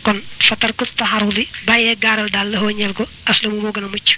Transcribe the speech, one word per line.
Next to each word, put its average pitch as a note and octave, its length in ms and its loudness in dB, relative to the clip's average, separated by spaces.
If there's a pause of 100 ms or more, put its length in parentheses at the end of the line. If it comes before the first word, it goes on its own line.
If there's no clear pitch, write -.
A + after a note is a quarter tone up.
Kon G#3 140 4 (220)
fa - 160 4
tarku A3+ 300 -2
taxarudi G#3+ 640 0 (180)
bàyyee A3+ 320 4
gaaral G#3+ 320 0
daal G3 220 -2
la A3 80 -2
xoo G#3 100 2
ñeel G#3 240 -2
ko G#3+ 100 -4 (220)
aslamu G#3+ 360 2
moo G#3+ 100 -2
gën G3+ 140 -6
a - 20 -8
mucc. G3 300 -2